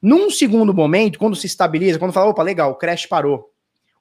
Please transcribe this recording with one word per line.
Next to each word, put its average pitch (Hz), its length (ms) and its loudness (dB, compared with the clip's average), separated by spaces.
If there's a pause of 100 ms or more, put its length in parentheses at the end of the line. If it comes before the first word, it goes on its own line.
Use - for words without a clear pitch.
Num 330 280 4
segundo 220 440 2
momento, 175 440 0
quando 214 160 -2
se 170 120 -10
estabiliza, 170 520 -2
quando 175 140 -4
fala, 190 160 2
opa, 208 140 0
legal, 165 280 -2
o 131 40 -8
crash 170 320 -6
parou, 143 440 -4 (500)